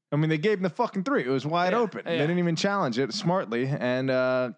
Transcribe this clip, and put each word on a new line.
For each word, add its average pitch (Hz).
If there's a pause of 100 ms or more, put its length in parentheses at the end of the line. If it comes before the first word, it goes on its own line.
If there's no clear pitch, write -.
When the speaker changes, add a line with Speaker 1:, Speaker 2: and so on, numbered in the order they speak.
(120)
Speaker 1:
I 147
mean, 156
they 156
gave 202
him 180
the 190
fucking 196
three. 254
It 123
was 135
wide 175
Speaker 2:
Yeah, 226
Speaker 1:
open. 196
Speaker 2:
yeah. 165
Speaker 1:
They 165
didn't 170
even 170
challenge 175
it 135
smartly. 135
And, 131
uh, 127